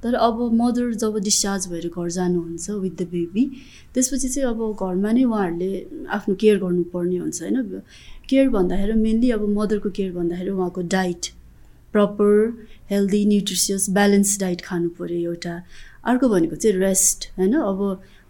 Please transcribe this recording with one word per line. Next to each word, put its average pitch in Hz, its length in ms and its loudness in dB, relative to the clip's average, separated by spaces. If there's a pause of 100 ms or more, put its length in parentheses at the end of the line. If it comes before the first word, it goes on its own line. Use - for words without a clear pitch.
तर 240 120 0
अब 233 400 2
मदर 240 400 2
जब 214 240 -2
डिस्चार्ज 196 480 0
भएर 170 220 -6
घर 170 220 -4
जानुहुन्छ 175 600 -2
with 190 260 -4
the 185 100 -4
baby, 175 400 0 (480)
त्यसपछि 254 340 0
चाहिँ 269 200 -2
अब 220 320 -4
घरमा 190 320 0
नै 254 120 4
उहाँहरूले 190 600 -2 (220)
आफ्नो 202 260 -2
केयर 214 240 6
गर्नुपर्ने 180 580 -2
हुन्छ, 156 260 -6
होइन? 202 400 -4 (460)
केयर 269 200 4
भन्दाखेरि 196 440 2
mainly 220 420 2
अब 208 140 -2
मदरको 208 420 0
केयर 190 220 -4
भन्दाखेरि 175 380 -4
उहाँको 185 320 -4
डाइट, 180 440 -2 (640)
प्रपर, 208 640 4 (320)
हेल्दी, 202 360 2
न्युट्रिसियस, 196 640 0
ब्यालेन्स 202 500 4
डाइट 180 200 -2
खानु 170 280 -2
पऱ्यो 170 420 -4
एउटा। 170 320 -8 (420)
अर्को 254 240 2
भनेको 170 280 2
चाहिँ 208 200 2
रेस्ट, 190 640 0
होइन? 190 140 2
अब 196 480 -2 (300)